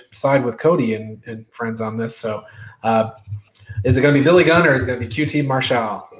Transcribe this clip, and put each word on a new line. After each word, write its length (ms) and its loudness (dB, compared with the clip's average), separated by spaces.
side 340 0
with 140 -4
Cody 360 2
and, 320 -10
and 260 -14
friends 280 -8
on 160 -6
this. 200 -6
So, 280 -8
uh, 300 0
is 120 4
it 60 2
gonna 120 6
be 100 4
Billy 180 6
Gunn 240 4
or 80 4
is 80 0
it 40 -2
gonna 120 -4
be 80 -8
Q 200 -4
T 160 -2
Marshall? 680 -2